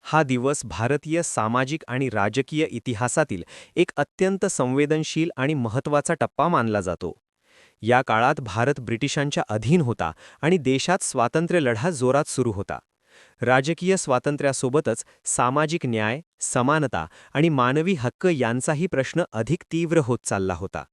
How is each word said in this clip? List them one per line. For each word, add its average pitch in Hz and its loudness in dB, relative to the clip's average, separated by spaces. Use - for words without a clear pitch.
हा 156 2
दिवस 131 0
भारतीय 135 -2
सामाजिक 127 -2
आणि 131 -4
राजकीय 110 0
इतिहासातील 117 -2
एक 175 2
अत्यंत 190 0
संवेदनशील 151 0
आणि 135 0
महत्त्वाचा 143 0
टप्पा 143 0
मानला 113 2
जातो. 85 -4
या 120 4
काळात 123 2
भारत 120 -2
ब्रिटिशांच्या 139 -2
अधीन 110 2
होता 101 -2
आणि 170 2
देशात 135 0
स्वातंत्र्य 160 0
लढा 120 0
जोरात 135 0
सुरू 120 0
होता. 92 -6
राजकीय 143 2
स्वातंत्र्यासोबतच 135 0
सामाजिक 147 0
न्याय, 113 0
समानता 127 0
आणि 156 4
मानवी 147 2
हक्क 123 -2
यांचाही 139 0
प्रश्न 139 -2
अधिक 113 -2
तीव्र 165 2
होत 123 0
चालला 95 0
होता. 82 -8